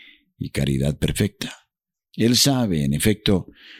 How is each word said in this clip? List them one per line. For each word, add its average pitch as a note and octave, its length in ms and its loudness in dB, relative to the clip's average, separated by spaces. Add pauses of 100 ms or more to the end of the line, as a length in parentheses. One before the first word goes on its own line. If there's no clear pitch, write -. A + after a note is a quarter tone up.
(380)
y - 120 -8
caridad C#2 480 -2
perfecta. - 560 -4 (600)
Él A#2+ 220 2
sabe, A2+ 480 2
en C#2 100 0
efecto, G2 520 0 (340)